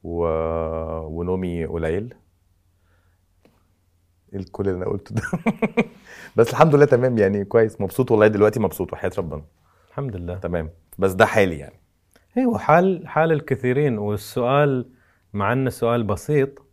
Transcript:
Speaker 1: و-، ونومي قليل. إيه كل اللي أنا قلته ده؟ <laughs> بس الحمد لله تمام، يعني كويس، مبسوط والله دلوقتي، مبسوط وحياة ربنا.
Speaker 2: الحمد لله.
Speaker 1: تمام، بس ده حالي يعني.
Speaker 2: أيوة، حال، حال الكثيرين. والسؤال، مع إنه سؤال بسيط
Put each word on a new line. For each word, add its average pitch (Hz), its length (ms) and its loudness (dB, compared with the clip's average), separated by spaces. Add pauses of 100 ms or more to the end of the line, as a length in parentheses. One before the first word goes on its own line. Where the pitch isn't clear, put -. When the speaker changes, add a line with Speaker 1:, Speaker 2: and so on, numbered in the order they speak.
Speaker 1:
و-، 80 1000 -4
ونومي 87 600 -6
قليل. 85 480 -4 (2250)
إيه 95 180 -8
كل 98 180 -2
اللي 92 80 -2
أنا 90 80 -6
قلته - 300 -6
ده؟ 113 60 -2 (580)
<laughs> - 560 -10
بس 113 140 4
الحمد 147 260 4
لله 143 100 8
تمام، 123 320 2
يعني 101 280 2
كويس، 110 360 2
مبسوط 120 300 -2
والله 107 160 6
دلوقتي، 107 320 4
مبسوط 95 340 -2
وحياة - 240 -6
ربنا. 76 240 -8 (480)
Speaker 2:
الحمد 135 260 -8
لله. 87 200 -8
Speaker 1:
تمام، 85 340 -6 (300)
بس 95 120 2
ده 95 140 4
حالي 95 320 0
يعني. - 220 -16 (580)
Speaker 2:
أيوة، 247 200 0
حال، 175 500 2
حال 165 240 0
الكثيرين. 131 680 0
والسؤال، 123 920 0 (440)
مع 101 200 0
إنه 131 160 0
سؤال 117 340 0
بسيط 135 460 -2 (240)